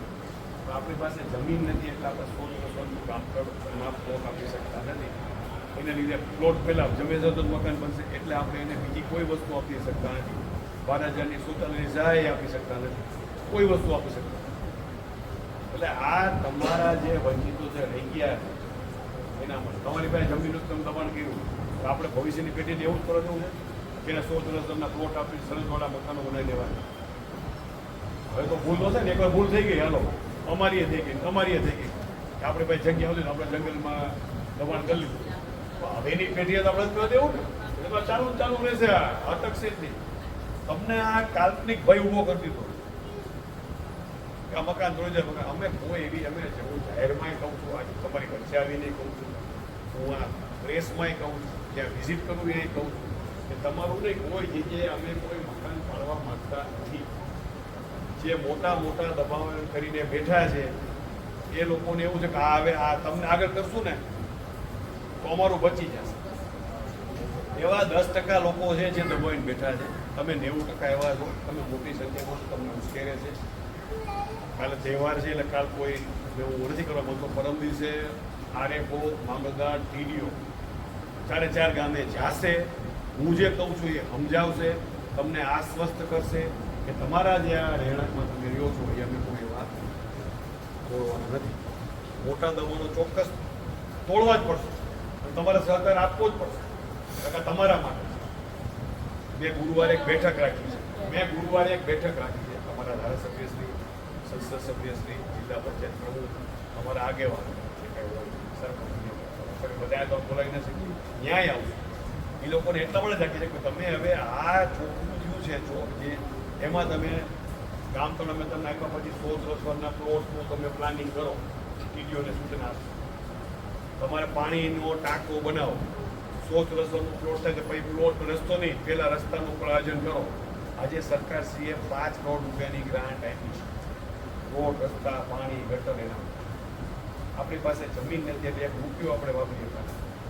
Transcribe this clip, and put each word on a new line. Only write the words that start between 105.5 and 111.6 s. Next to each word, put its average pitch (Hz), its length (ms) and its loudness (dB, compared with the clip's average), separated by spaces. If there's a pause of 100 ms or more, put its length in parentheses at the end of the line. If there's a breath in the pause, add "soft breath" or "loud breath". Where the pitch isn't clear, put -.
પંચાયત 123 360 -4
પ્રમુખ, 127 380 -6 (400)
અમારા 127 320 -2
આગેવાનો, 135 420 0 (240)
જે - 200 -8
કાંઈ - 200 -4
હોય, - 160 -6 (280)
સરપંચ, 127 360 -4 (640)
તમે 123 240 -4
બધા 135 280 2
તો 139 60 4 (120)
બોલાવી 143 280 0
ન 139 100 -2
શકીએ, 120 300 -4 (260)
ન્યાય 165 320 4
આવશે. - 220 -2 (680)